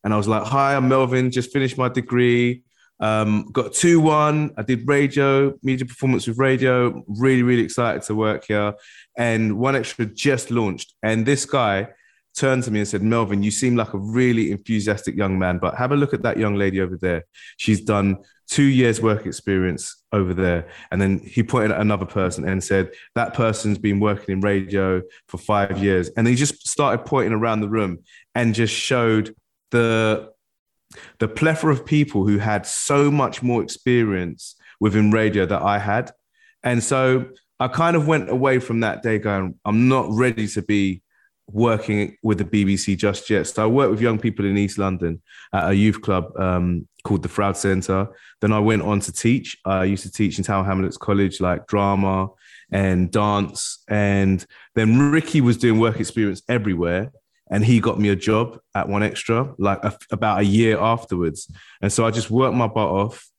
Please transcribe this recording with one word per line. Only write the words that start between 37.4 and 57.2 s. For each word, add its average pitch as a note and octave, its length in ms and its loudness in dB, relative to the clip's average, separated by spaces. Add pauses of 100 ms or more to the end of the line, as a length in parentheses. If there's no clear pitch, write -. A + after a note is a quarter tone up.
I B2+ 100 0
kind E3+ 280 2
of D3 100 2
went D#3 220 2
away B2+ 300 2
from A#2 220 -2
that A2 220 -2
day A2 160 0
going, G2 360 -2 (100)
"I'm A2 240 4
not C3 220 2
ready A2+ 380 0
to G2 140 -6
be G2 380 0 (500)
working G#2+ 720 0
with G#2+ 160 0
the G2+ 60 -2
B G2+ 200 0
B G2 120 2
C G2 180 -2
just G2 360 -2
yet." F#2+ 180 2
So G#2+ 160 -2
I - 20 2
worked A#2+ 240 2
with G#2+ 100 -2
young A2+ 180 0
people G#2+ 260 -2
in G2 120 0
East G2+ 220 0
London F2 440 -2 (300)
at F#2 180 0
a G2 40 2
youth G#2 260 2
club, F2+ 380 -2
um, F2+ 480 -2 (160)
called F#2+ 200 -2
the F2 60 -8
Froude G2 280 -2
Centre. F#2+ 500 -2 (340)
Then G#2+ 120 2
I G#2+ 80 2
went G#2+ 220 2
on G2+ 180 0
to - 120 -10
teach. - 520 -2
I F#2+ 200 0
used F#2+ 200 -2
to F#2+ 80 -16
teach G#2 260 -2
in F#2+ 60 -4
Tower G2 200 0
Hamlets F#2+ 320 -2
College, G2 440 0
like, F2+ 260 -2
drama G2 600 0 (420)
and F#2 400 0
dance. G#2 800 -2
And G2 560 2 (300)
then A#2 360 4
Ricky D#3 300 0
was A#2+ 160 4
doing A2 240 2
work A2+ 180 2
experience G#2 500 -4
everywhere. G2+ 640 -2 (380)